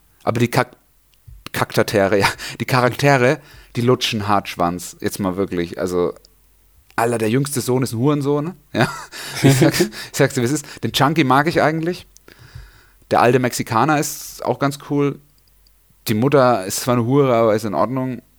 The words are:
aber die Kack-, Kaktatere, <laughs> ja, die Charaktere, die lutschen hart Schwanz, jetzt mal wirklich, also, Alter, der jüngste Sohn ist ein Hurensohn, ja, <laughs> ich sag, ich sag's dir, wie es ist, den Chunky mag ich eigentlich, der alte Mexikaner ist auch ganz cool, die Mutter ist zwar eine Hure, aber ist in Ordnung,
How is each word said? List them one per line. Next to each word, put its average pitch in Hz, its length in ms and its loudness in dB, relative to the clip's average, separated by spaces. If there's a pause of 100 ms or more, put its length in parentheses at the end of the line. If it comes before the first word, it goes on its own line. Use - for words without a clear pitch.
(240)
aber 113 160 -2
die 120 100 2
Kack-, - 260 -2 (800)
Kaktatere, 101 640 0
<laughs> - 20 4
ja, 98 80 0 (320)
die 117 60 -4
Charaktere, 127 760 2 (360)
die 120 60 -2
lutschen 120 460 0
hart 101 220 0
Schwanz, 87 520 -6
jetzt - 180 -6
mal 92 180 -2
wirklich, 90 420 -4
also, 90 340 -2 (840)
Alter, 117 200 0
der 110 100 0
jüngste 135 320 -2
Sohn 127 220 0
ist 117 100 -6
ein 110 60 -6
Hurensohn, 147 540 -2 (200)
ja, - 140 2 (280)
<laughs> - 280 -12
ich 135 140 6
sag, 147 220 4
ich 208 100 2 (240)
sag's 135 220 2
dir, 127 60 0
wie 117 40 0
es 123 60 0
ist, - 320 -8
den 110 100 -4
Chunky 147 300 2
mag 135 240 4
ich 165 140 2
eigentlich, 160 460 -2 (1040)
der 87 100 4
alte 127 180 4
Mexikaner 123 600 0
ist - 460 -8
auch 123 140 -2
ganz 143 200 -4 (100)
cool, 143 300 -2 (880)
die 113 80 0
Mutter 127 500 4
ist 104 160 -6
zwar 123 140 0
eine 117 100 0
Hure, 131 300 4
aber 113 180 4
ist 110 120 -2
in 98 100 -6
Ordnung, 127 460 -2 (180)